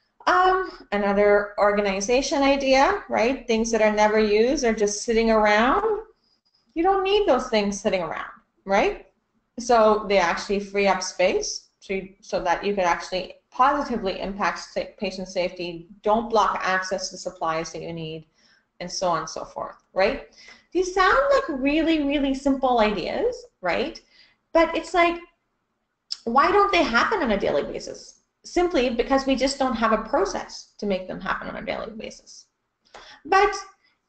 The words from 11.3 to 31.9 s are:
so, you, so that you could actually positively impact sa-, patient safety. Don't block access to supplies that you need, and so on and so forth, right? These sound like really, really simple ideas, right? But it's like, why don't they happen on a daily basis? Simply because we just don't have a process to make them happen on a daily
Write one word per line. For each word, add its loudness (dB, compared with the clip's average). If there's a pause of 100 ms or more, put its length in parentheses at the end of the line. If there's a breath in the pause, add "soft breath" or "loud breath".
so, -8
you, -10
so -6
that -2
you -2
could 0
actually -4 (160)
positively 0
impact -4
sa-, -8
patient -8
safety. -6 (140)
Don't 0
block 2
access -4
to -16
supplies -6
that -12
you -10
need, -10 (520 soft breath)
and -10
so -4
on 0
and -8
so -12
forth, -12 (160)
right? -2 (440 loud breath)
These -2
sound 4 (160)
like 0
really, 0
really 0
simple 0
ideas, -2 (160)
right? -4 (540 soft breath)
But 4
it's -6
like, 2 (1040)
why 4
don't 4
they 4
happen 0
on 0
a 0
daily 0
basis? -12 (240)
Simply 0
because 0
we 2
just -2
don't 0
have 0
a -2
process -4
to -6
make -2
them -10
happen -6
on -10
a -10
daily -6